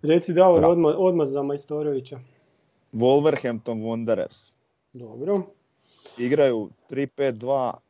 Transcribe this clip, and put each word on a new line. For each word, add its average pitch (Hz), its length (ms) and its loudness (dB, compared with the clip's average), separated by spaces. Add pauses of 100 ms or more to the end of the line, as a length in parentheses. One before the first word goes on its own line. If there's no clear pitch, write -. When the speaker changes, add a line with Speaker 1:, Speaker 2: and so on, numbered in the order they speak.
Speaker 1:
Reci, 170 300 2
Davor, 175 260 6
Speaker 2:
Bravo. 156 140 4
Speaker 1:
odmah, 165 240 4
odmah 175 320 2
za 139 140 -4
Majstorovića. 143 760 -6 (760)
Speaker 3:
Wolverhampton 123 880 0
Wanderers. 113 720 -6 (400)
Speaker 1:
Dobro. 127 480 -6 (760)
Speaker 3:
Igraju 123 520 0 (160)
tri 135 200 -6
pet 135 280 -4
dva, 123 400 -4 (160)